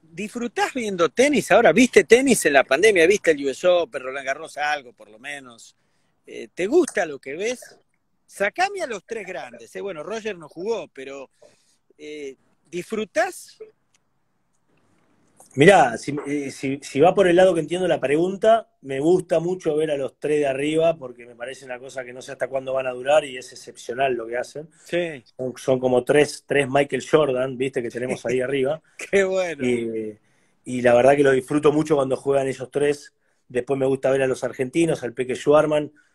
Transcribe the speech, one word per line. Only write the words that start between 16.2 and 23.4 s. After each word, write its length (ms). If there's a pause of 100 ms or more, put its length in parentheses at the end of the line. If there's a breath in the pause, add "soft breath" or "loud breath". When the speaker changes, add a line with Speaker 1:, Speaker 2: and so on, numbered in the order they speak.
Speaker 2:
eh, 240
si, 320
si 180
va 140
por 120
el 80
lado 200
que 60
entiendo 280
la 100
pregunta, 720 (120)
me 180
gusta 400
mucho 340
ver 160
a 60
los 240
tres 200
de 60
arriba, 520
porque 260
me 100
parece 300
una 140
cosa 260
que 80
no 80
sé 120
hasta 160
cuándo 260
van 120
a 60
durar 320
y 140
es 120